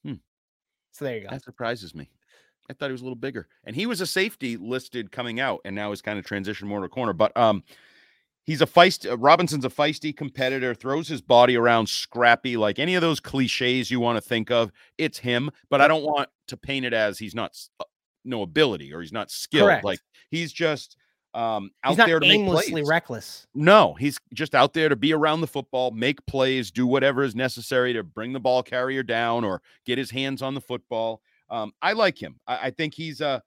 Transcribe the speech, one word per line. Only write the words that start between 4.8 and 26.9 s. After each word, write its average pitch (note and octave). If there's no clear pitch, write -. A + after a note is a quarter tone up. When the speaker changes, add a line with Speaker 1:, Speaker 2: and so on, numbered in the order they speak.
Speaker 1:
coming A#2+
out, B2+
and G2
now G#2
he's G2+
kinda G#2
transitioned G2+
more G2+
to F#2
a F2
corner. A#2+
But, G2+
um, A2
he's D#3
a D#3
feist-, F3
uh, A#2+
Robinson's D3
a B2+
feisty D3+
competitor, C3
throws C#3+
his C#3+
body B2
around, A#2
scrappy, A#2+
like, G#2+
any E3
of F3+
those E3
cliches B2+
you B2
wanna A#2
think A2+
of, A#2
it's C#3+
him. B2
But C#3+
I C#3+
don't D#3
want D3
to B2+
paint C3+
it A#2+
as G#2+
he's G#2+
not A2
s-, -
uh, -
no B2
ability F#2+
or E2
he's D#2+
not G#2+
skilled. -
Speaker 2:
Correct. B2
Speaker 1:
Like, F#2+
he's E3
just, D#3
um, A2
Speaker 2:
He's C3+
Speaker 1:
out D#3+
Speaker 2:
not A3+
Speaker 1:
there E3
to D#3
make G3+
Speaker 2:
aimlessly F3
Speaker 1:
plays. D3+
Speaker 2:
reckless. -
Speaker 1:
No, D#3+
he's C#3
just C3+
out C3+
there D#3+
to C3+
be C#3+
around D#3
the D#3+
football, B2+
make B2
plays, C3
do B2+
whatever C3+